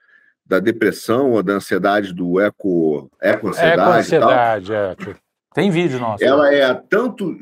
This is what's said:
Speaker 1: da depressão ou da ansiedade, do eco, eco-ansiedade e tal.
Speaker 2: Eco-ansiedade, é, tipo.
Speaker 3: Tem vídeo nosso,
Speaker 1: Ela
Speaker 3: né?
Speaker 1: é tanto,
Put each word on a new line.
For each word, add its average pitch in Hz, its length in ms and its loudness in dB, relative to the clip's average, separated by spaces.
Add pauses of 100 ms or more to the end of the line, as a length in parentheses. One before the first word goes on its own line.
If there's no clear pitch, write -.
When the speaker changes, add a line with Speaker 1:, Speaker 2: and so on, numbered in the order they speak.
(460)
Speaker 1:
da 95 140 0
depressão 113 720 0
ou 110 100 2
da 95 120 0
ansiedade, 98 600 -2
do 90 260 -2
eco, 82 680 -2 (120)
eco-ansiedade 135 520 0
e 170 40 2
tal. - 120 4 (400)
Speaker 2:
Eco-ansiedade, 110 440 0
é, 101 220 -4
tipo. 95 200 -14 (380)
Speaker 3:
Tem 180 180 0
vídeo 160 300 0
nosso, 110 200 -4
Speaker 1:
Ela 139 300 4
Speaker 3:
né? 143 80 4
Speaker 1:
é 127 140 2
tanto, 202 680 -4